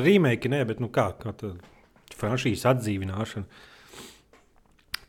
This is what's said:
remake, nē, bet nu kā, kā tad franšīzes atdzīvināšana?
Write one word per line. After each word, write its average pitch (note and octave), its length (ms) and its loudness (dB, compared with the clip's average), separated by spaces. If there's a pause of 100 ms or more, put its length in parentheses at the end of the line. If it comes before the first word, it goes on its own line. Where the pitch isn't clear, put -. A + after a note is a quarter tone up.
remake, D3 480 4
nē, C#3 160 2
bet A2 160 -4
nu A2+ 80 -4
kā, G#2+ 240 2
kā - 160 -10
tad F#2+ 320 -10 (520)
franšīzes A2 560 -2
atdzīvināšana? G#2 720 -2 (1700)